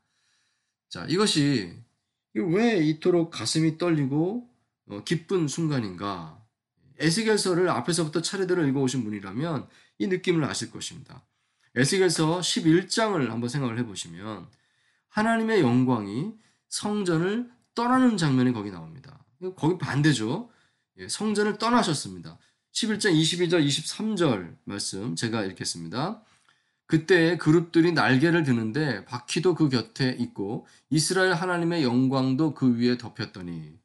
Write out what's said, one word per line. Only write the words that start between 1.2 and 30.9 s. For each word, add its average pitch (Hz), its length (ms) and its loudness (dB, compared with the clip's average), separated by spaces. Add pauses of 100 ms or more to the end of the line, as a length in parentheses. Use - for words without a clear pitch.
왜 208 460 2
이토록 160 520 2
가슴이 160 460 0
떨리고, 170 720 0 (380)
어, 101 160 -10
기쁜 170 440 -2
순간인가? 101 920 -6 (560)
에스겔서를 185 720 2
앞에서부터 160 520 -2
차례대로 180 460 0
읽어오신 131 360 0
분이라면 107 640 -6 (320)
이 208 80 -2
느낌을 180 360 0
아실 107 280 -4
것입니다. - 520 -16 (520)
에스겔서 165 640 2
십일 170 480 2
장을 190 420 0
한번 120 180 -4
생각을 123 300 -4
해보시면 95 680 -10 (640)
하나님의 220 520 0
영광이 123 720 0 (360)
성전을 208 800 -2 (260)
떠나는 240 420 4
장면이 131 360 2
거기 104 180 -6
나옵니다. 80 520 -16 (320)
거기 175 220 0
반대죠. 147 720 0 (480)
예, 92 100 -14
성전을 208 500 -2
떠나셨습니다. 135 800 -2 (360)
십일 214 260 -2
장 208 140 2
이십이 160 360 2
절, 170 140 4
이십삼 156 520 -2
절 113 500 0
말씀 101 500 -8
제가 113 300 -4
읽겠습니다. 101 760 -8 (640)
"그때 165 520 4
그룹들이 170 560 4
날개를 143 500 4
드는데 117 640 -2
바퀴도 165 500 -2
그 156 140 2
곁에 127 500 -2
있고 117 480 -6 (220)
이스라엘 180 440 2